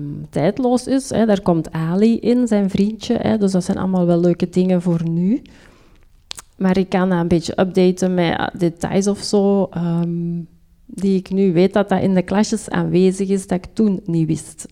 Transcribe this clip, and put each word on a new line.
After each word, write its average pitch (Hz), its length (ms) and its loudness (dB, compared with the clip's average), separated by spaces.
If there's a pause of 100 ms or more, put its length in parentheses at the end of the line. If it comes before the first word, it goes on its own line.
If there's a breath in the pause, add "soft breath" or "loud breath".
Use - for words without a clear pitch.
(300)
tijdloos 240 560 -2
is, 262 240 -2
hè. 226 160 2
Daar 202 160 2
komt 165 300 0
Ali 185 460 2
in, 240 300 0
zijn 202 220 2
vriendje, 208 500 -2
hè. 214 180 0
Dus 196 140 0
dat 180 120 0
zijn - 140 -4
allemaal 185 280 0
wel 170 140 -2
leuke 175 280 0
dingen 180 340 2
voor 170 260 -2
nu. 180 340 0 (1120 soft breath)
Maar 185 200 2
ik 190 120 0
kan 185 200 0
dat 180 120 2
een 170 80 0
beetje 170 320 0
updaten 185 540 2
met, 175 240 0
ah, - 100 -4 (100)
details 185 480 -2
of 202 120 -2
zo, 196 460 2
ehm, 170 760 -4 (460)
die 196 320 -2
ik 185 120 -8
nu 190 220 2
weet 180 200 2
dat 202 160 0
dat 185 140 0
in 190 120 2
de 180 80 2
klasjes 208 480 -2
aanwezig 185 580 2
is, 190 180 -2
dat 180 120 -2
ik - 140 -18
toen 208 320 0
niet 165 220 0
wist, - 460 -6